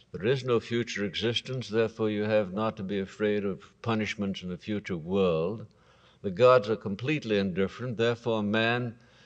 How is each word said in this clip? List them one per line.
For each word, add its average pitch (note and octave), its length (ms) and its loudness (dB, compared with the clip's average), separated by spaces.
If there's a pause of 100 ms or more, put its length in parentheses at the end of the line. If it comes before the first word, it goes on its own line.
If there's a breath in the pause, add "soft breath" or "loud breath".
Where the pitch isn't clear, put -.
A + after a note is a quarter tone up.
(120)
There F#2 160 -4
is C3 160 0
no A#2+ 160 2
future A#2 460 -4
existence, A#2 640 -4
therefore A2 420 0
you G#2 140 -2
have G#2+ 280 2
not A2 240 -2
to G#2 60 -8
be G2 160 -2
afraid G#2 460 0
of F#2 180 -4 (180)
punishments G#2 640 -2
in F2+ 60 -8
the F2+ 80 -6
future G2+ 380 -6
world. F2+ 720 0 (560 soft breath)
The G2+ 80 -6
gods A2+ 400 6
are A2 60 2
completely A2 640 -2
indifferent, G2 580 -2
therefore A2+ 460 0
man A2+ 520 0 (300 soft breath)